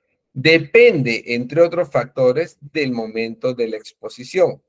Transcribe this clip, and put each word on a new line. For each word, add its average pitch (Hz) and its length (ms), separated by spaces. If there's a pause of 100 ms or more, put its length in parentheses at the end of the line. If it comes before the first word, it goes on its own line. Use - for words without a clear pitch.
(340)
depende, 156 960
entre 123 340
otros 170 300
factores, 131 680
del 143 320
momento 113 640
de 120 140
la 113 100
exposición. - 920